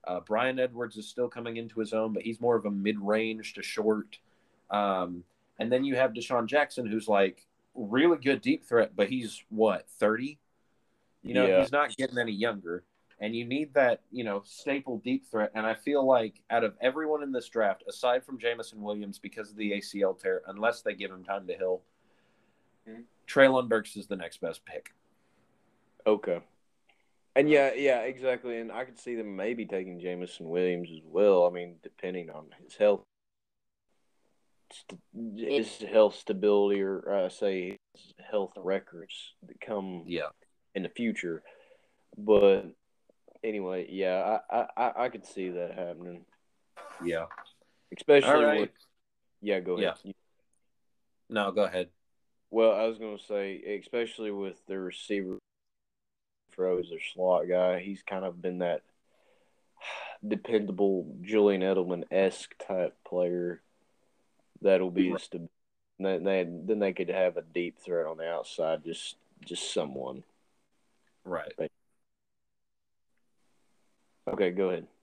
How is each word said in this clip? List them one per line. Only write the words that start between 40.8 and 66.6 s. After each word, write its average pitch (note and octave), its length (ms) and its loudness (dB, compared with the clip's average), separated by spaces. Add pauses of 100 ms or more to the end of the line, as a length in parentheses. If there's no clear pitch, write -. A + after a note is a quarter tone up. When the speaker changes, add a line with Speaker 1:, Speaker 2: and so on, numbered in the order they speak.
Speaker 2:
the E2+ 80 -4
future. F#2 540 -4 (760)
But G2+ 460 8 (800)
anyway, F#2+ 440 -4
yeah, F#2+ 520 0 (100)
I, A2 80 0
I, A#2+ 180 0
I, A#2+ 300 -2
I B2+ 40 -2
could A2 180 -14
see F#2 220 -6
that F2 260 -6
happening. F2 500 -10 (800)
Speaker 1:
Yeah. E2 240 -4 (680)
Speaker 2:
Especially C#3+ 360 6
Speaker 1:
All D3+ 120 6
right. D3+ 180 4
Speaker 2:
with, - 100 -2 (720)
yeah, G2+ 180 0
go F2+ 180 -4
ahead. F#2 160 0 (100)
Speaker 1:
Yeah. G2 80 -14 (1160)
No, G#2 220 0
go G2 140 2
ahead. F2 240 -4 (600)
Speaker 2:
Well, A2+ 220 6
I G#2+ 160 2
was A2+ 100 -4
gonna G#2+ 220 -10
say, G2 640 -6
especially A2+ 480 -6
with G2 340 -8
the F#2+ 140 -6
receiver F#2+ 580 -6 (1120)
throws, F2+ 380 0
their E2 100 -12 (140)
slot F#2 340 2
guy, F2+ 320 2
he's G2 220 -10
kind F#2+ 240 -6
of F2 160 -8
been F2+ 180 -4
that F2 220 -2 (960)
<sighs> - 480 -12
dependable G2 920 -2
Julian G2+ 400 4
Edelman-esque F#2 960 0 (100)
type F#2 300 -2 (100)
player F2 560 -2 (1000)
that'll F#2 280 6
be F2+ 220 4
Speaker 1:
Right. - 100 -2
Speaker 2:
sta-, E2+ 280 -12 (500)
then F#2+ 240 0
they, F#2+ 260 2
then F#2+ 300 -2